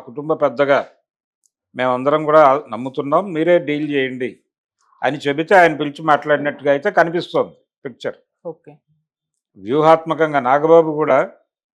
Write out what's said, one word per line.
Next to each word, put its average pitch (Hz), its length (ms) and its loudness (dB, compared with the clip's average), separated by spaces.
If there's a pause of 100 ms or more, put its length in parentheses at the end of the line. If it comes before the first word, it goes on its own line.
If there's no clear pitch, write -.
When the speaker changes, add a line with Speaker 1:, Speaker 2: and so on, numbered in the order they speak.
Speaker 1:
కుటుంబ 147 260 -8 (100)
పెద్దగా 135 360 0 (960)
మేమందరం 127 520 -2
కూడా 156 120 6 (300)
నమ్ముతున్నాం, 135 520 -4 (120)
మీరే 165 200 2 (120)
డీల్ 147 260 -4
చేయండి 131 360 -4 (760)
అని 143 200 -2
చెబితే 156 340 -2
ఆయన 165 220 6
పిలిచి 147 200 -8 (100)
మాట్లాడినట్టుగా 143 640 0
అయితే 143 220 -4
కనిపిస్తోంది 165 580 -2 (300)
పిక్చర్. 120 320 -12 (340)
Speaker 2:
ఓకే. 156 200 -20 (960)
Speaker 1:
వ్యూహాత్మకంగా 156 840 0
నాగబాబు 160 500 4
కూడా 139 200 2 (560)